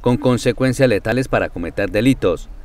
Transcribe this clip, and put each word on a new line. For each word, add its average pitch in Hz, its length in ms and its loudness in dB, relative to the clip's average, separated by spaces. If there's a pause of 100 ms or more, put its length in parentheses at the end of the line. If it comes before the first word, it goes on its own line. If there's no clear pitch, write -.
con 123 160 2
consecuencias 127 720 2
letales 110 400 0
para 98 180 0
cometer 87 420 -4
delitos. 104 600 0 (160)